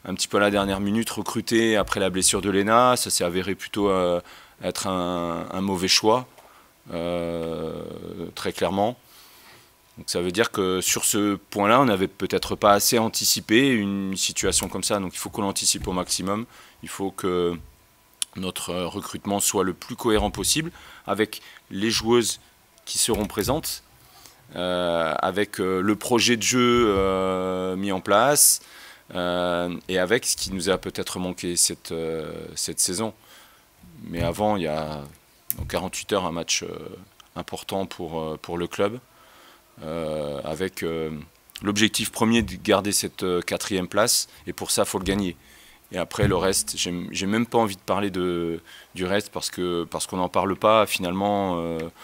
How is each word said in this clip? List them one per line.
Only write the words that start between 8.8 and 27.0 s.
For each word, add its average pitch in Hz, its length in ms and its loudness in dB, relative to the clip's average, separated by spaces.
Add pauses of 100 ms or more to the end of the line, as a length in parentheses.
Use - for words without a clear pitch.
Donc 82 120 -14
ça 90 120 -2
veut 90 100 0
dire 107 200 2
que 92 300 2
sur - 240 0
ce 104 300 2
point-là, 104 460 4
on 139 40 6
n'avait 98 220 2
peut-être 95 480 -4
pas 101 180 6
assez 104 240 4
anticipé 113 720 2
une 98 460 0
situation - 520 -2
comme 92 160 -6
ça. 104 160 0
Donc 92 140 -4
il - 40 -10
faut - 120 -6
qu'on 104 140 -4
l'anticipe - 440 -2
au 98 40 -2
maximum. 92 540 -2 (360)
Il 117 80 -14
faut 95 220 -4
que 87 460 0 (800)
notre, 92 360 -8
euh, 90 160 -2
recrutement 98 520 -4
soit 98 240 2
le 92 100 0
plus - 220 -12
cohérent 104 360 2
possible 156 400 -2 (340)
avec 101 360 -2 (280)
les 104 220 -2
joueuses 110 480 2 (460)
qui - 120 -6
seront 104 300 0
présentes, 123 560 -4 (720)
euh, 87 640 2
avec, 95 380 0
euh, 92 220 2
le 104 140 4
projet 117 420 2
de 104 60 -4
jeu, 120 420 4 (120)
euh, 92 800 0